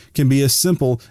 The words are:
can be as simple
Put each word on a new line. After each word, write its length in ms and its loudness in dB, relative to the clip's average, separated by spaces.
can 160 2
be 100 2
as 140 0
simple 440 -2